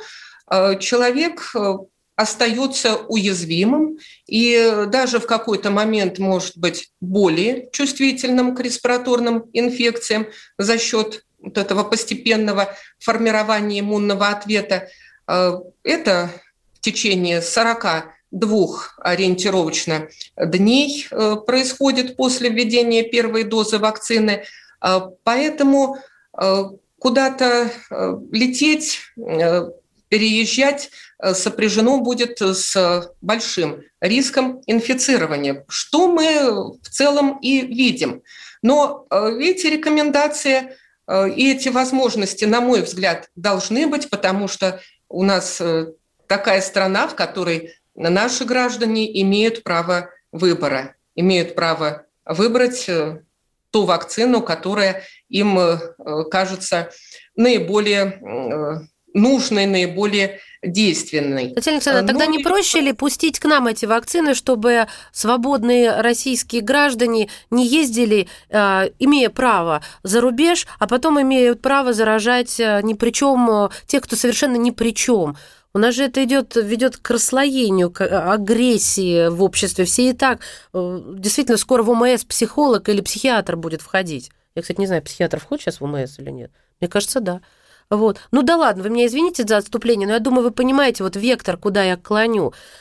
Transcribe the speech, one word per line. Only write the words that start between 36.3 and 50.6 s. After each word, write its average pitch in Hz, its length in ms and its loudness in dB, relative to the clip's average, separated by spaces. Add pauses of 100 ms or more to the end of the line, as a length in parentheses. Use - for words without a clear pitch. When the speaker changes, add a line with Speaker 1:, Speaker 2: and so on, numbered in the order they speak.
Speaker 1:
в - 80 -20
целом 285 520 0
и 262 200 0
видим. 233 600 -2 (400)
Но, 285 500 2
э, 214 300 0
эти 359 260 0
рекомендации, 294 1040 0 (360)
э, 196 220 2
и 269 220 2
эти 269 180 -2
возможности, 254 760 0
на 233 160 2
мой 240 200 2
взгляд, 175 540 -4
должны 208 520 0
быть, 294 220 -4
потому 196 380 0
что 185 320 -4 (300)
у 180 140 -4
нас, 185 380 0
э, 165 260 -2 (400)
такая 196 340 2
страна, 190 460 0
в 320 80 -10
которой 170 580 -4 (220)
наши 208 500 0
граждане 220 760 -2
имеют 208 420 2
право 175 460 -2 (220)
выбора, 156 640 -2 (200)